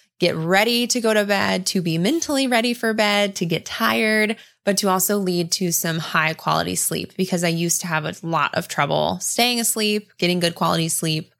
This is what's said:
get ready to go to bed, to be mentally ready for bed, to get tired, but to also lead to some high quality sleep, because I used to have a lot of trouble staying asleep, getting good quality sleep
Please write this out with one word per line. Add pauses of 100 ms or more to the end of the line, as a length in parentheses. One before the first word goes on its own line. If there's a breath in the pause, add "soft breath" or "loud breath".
(200 loud breath)
get
ready
to
go
to
bed,
to
be
mentally
ready
for
bed,
to
get
tired, (280 loud breath)
but
to
also
lead
to
some
high
quality
sleep,
because
I
used
to
have
a
lot
of
trouble
staying
asleep,
getting
good
quality
sleep